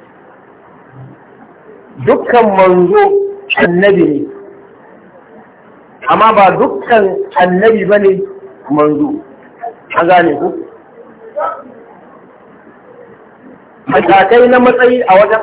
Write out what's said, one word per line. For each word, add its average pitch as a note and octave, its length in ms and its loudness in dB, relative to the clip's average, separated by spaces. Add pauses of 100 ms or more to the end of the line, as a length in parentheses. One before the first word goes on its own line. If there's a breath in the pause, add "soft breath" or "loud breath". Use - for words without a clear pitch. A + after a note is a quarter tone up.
(2000)
Dukkan A#3 400 0 (100)
manzo F#3 480 2 (560)
annabi F3 480 2
ne. D3 120 -2 (1900)
Amma G3+ 240 2
ba G3+ 120 4 (120)
dukkan A3+ 480 0 (300)
annabi F#3+ 500 0
ba G3+ 140 0
ne G3 120 2 (600)
manzo. D3 380 -2 (880)
An E3 100 0
gane F3 300 2
ku? - 320 -8 (3250)
Matakai G3 580 2
na B3+ 140 4
matsayi B3 400 2
a F#3 160 0
wajen G#3+ 260 2